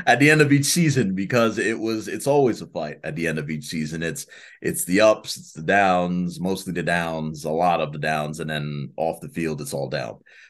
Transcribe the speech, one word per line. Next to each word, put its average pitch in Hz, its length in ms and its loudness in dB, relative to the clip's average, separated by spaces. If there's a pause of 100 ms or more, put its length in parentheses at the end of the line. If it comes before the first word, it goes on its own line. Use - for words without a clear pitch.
at 123 140 6
the 147 100 8
end 156 100 6
of 139 120 6
each 143 120 4
season, 139 500 2
because 107 440 2
it 110 200 0
was, 110 300 -4
it's - 180 -6
always 135 360 4
a 82 40 -12
fight 76 380 -8
at 76 100 -8
the 82 120 -4
end 78 120 -2
of 76 120 -6
each 76 160 -8
season. 80 360 -6
It's, 80 240 -6 (360)
it's - 240 -4
the 95 160 4
ups, - 340 4
it's - 160 -18
the 78 100 -14
downs, 90 800 2
mostly 92 320 -4
the 87 100 -4
downs, 80 640 -4
a 78 60 -4
lot 85 320 2
of 76 100 -6
the 78 60 -10
downs, 76 420 -4
and 78 80 -6
then 73 480 -6
off 80 240 -4
the 78 80 -14
field, 78 320 -4
it's 71 140 -10
all 69 160 -6
down. 62 300 -8 (300)